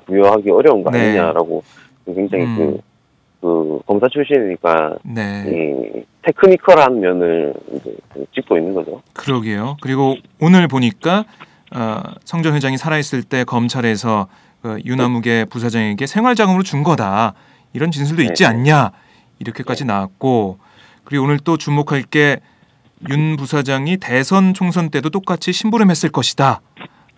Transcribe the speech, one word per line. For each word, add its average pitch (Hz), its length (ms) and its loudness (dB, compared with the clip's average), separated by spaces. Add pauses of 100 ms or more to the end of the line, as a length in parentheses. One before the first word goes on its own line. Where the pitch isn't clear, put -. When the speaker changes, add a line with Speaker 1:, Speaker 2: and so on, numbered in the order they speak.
Speaker 1:
부여하기 98 440 4
어려운 117 340 6
거 - 60 -2
Speaker 2:
네. 117 180 2
Speaker 1:
아니냐라고 82 540 0 (440)
굉장히 92 380 -4
Speaker 2:
음. 78 120 -4
Speaker 1:
그, 76 240 -2 (600)
그 80 460 -2
검사 104 220 2
출신이니까 90 960 0
Speaker 2:
네. 101 440 -6
Speaker 1:
이 67 540 -6 (200)
테크니컬한 160 800 6
면을 85 540 0 (200)
이제 62 200 -10 (180)
그 69 120 -12 (100)
짚고 - 240 0
있는 87 160 -2
거죠. 80 280 -8 (100)
Speaker 2:
그러게요. 117 680 -4
그리고 135 360 0 (240)
오늘 175 280 6
보니까, 135 560 0 (500)
어, 110 260 -6 (240)
성 165 180 -6
전 156 120 0
회장이 135 240 -2
살아있을 147 440 -2
때 127 220 -4
검찰에서 117 840 -2 (340)
그 110 220 -8
유남욱의 120 600 -2
부사장에게 113 600 -4
생활자금으로 208 560 0
준 147 200 -4
거다. 113 520 0 (400)
이런 156 160 -2
진술도 147 320 -2
있지 117 220 2
Speaker 1:
네. 143 40 6
Speaker 2:
않냐. 123 440 2 (460)
이렇게까지 120 460 -8
Speaker 1:
네. 117 80 -2
Speaker 2:
나왔고 101 680 -2 (460)
그리고 139 200 -2
오늘 147 140 2
또 160 180 -2
주목할 147 460 -2
게 147 380 2 (680)
윤 156 260 0
부사장이 139 600 -2
대선 185 560 2
총선 180 340 -2
때도 147 220 -4
똑같이 185 420 -4
심부름했을 202 580 2
것이다 135 520 0 (560)